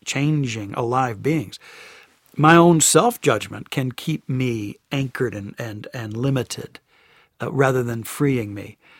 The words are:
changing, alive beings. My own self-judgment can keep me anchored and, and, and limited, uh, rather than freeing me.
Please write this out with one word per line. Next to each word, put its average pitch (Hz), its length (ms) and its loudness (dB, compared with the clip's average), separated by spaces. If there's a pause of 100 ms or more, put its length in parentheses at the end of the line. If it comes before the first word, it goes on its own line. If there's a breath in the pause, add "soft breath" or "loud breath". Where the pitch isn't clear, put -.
changing, 131 680 -2
alive 120 480 -2
beings. 135 380 -2 (800 loud breath)
My 156 180 8
own 170 240 8
self-judgment 147 880 2
can 127 220 -2
keep - 380 -8
me 120 480 -4 (160)
anchored 123 420 -4
and, 101 240 -10
and, 107 340 -12
and 110 220 -10
limited, 127 640 -4 (600 soft breath)
uh, 123 100 -6
rather 131 320 2
than 117 220 -6
freeing 123 480 -2
me. 101 240 -14 (220 loud breath)